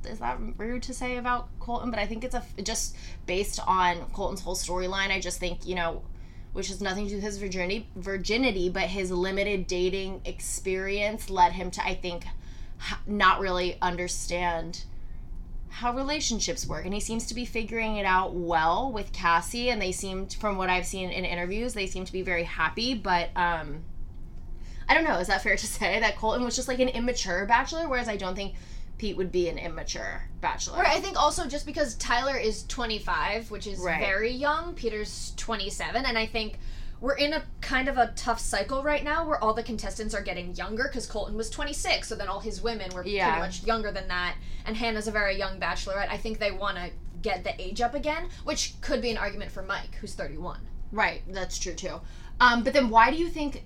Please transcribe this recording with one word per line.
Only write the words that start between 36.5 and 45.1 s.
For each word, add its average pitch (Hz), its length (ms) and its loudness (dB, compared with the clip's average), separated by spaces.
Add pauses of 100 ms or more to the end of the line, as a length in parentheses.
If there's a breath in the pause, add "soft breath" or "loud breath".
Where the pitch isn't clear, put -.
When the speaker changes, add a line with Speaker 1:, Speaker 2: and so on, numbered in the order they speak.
Speaker 2:
we're 269 160 2
in 294 160 2
a 302 100 0 (160)
kind 262 300 2
of 254 80 0
a 226 180 4
tough 226 240 0
cycle 233 420 0
right 294 220 2
now 311 240 0
where 302 160 2
all 330 100 6
the 226 100 0
contestants 214 500 -4
are 202 80 -2
getting 175 340 -4
younger 220 320 0
'cause 247 200 -2
Colton - 280 -2
was 220 140 -2
twenty-six, 302 580 -2
so 220 80 -4
then 202 140 -4
all 202 100 -2
his 214 220 -6
women 208 320 -2
were 180 120 -6
Speaker 1:
Yeah. 196 260 2
Speaker 2:
pretty 165 100 2
much 185 220 -4
younger 220 280 2
than 190 180 -4
that, 180 260 0 (300 loud breath)
and 220 120 -2
Hannah's 220 300 0
a 220 40 -2